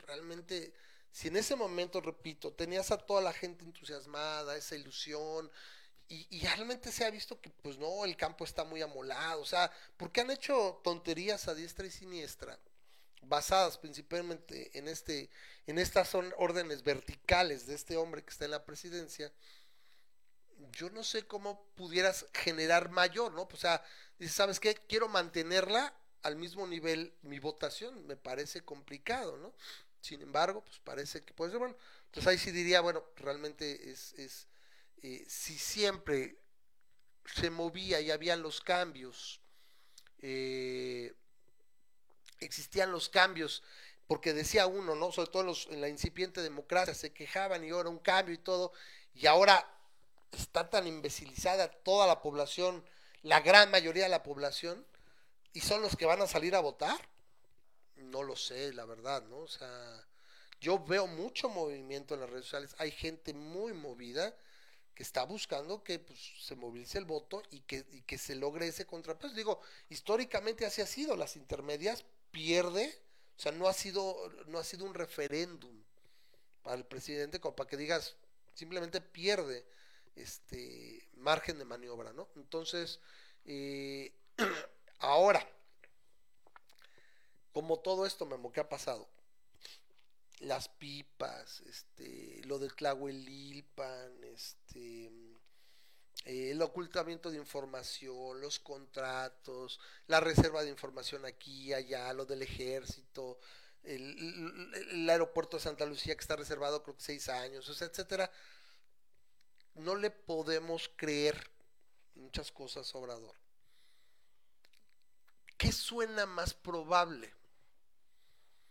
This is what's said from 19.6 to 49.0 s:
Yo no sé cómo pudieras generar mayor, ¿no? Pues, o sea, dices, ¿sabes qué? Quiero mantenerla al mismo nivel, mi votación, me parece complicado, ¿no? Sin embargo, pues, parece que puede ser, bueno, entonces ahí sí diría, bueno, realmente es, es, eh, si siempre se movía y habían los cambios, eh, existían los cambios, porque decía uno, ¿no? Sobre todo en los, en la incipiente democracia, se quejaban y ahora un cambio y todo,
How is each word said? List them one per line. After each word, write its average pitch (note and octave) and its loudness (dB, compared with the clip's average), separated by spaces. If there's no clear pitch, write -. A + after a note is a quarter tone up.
Yo E3 -8
no A3 -10
sé A3 -2
cómo G3+ -8
pudieras F#3 2
generar E3+ 4
mayor, F3+ 2
¿no? F3+ -6
Pues, - -14
o - 2
sea, E3 4
dices, E3 -4
¿sabes G3 4
qué? G#3+ 4
Quiero A3 0
mantenerla F#3+ 2
al D3+ -2
mismo F3 -6
nivel, E3 -2
mi C#3+ -10
votación, D#3 -6
me C#3+ -8
parece C3+ -6
complicado, D3 -6
¿no? F#3 -16
Sin D3 -12
embargo, D3+ 2
pues, - -20
parece C#3 -8
que - -20
puede E3+ -2
ser, A#3 -2
bueno, B3 -4
entonces - -4
ahí F#3 8
sí F#3 -2
diría, F3 6
bueno, E3+ 2
realmente D3 -6
es, - -14
es, - -14
eh, B2+ -10
si - -8
siempre F#3+ 0
se - 0
movía E3+ 0
y D#3 2
habían E3 2
los D#3 -6
cambios, D#3 -2
eh, B2+ -4
existían F#3 0
los E3 -2
cambios, F3+ 6
porque D#3 2
decía F#3 6
uno, F#3 0
¿no? E3+ 0
Sobre E3+ 0
todo F#3 2
en F#3 0
los, E3+ -2
en D3+ -6
la C#3+ 0
incipiente F3 -2
democracia, D#3+ 4
se D3+ -8
quejaban F#3 -2
y D#3 -6
ahora F3 0
un E3 -4
cambio F#3 6
y E3 -8
todo, F3+ 0